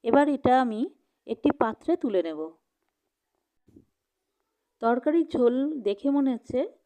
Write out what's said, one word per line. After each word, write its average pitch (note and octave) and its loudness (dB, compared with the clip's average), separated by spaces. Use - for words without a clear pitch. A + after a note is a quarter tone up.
এবার C#4 4
এটা B3+ 2
আমি A3 -6
একটি A3+ -2
পাত্রে A3+ -4
তুলে G3+ 0
নেব। D#3 -10
তরকারির D4+ 0
ঝোল A#3+ 2
দেখে G#3 -4
মনে C4+ 2
হচ্ছে B3 -6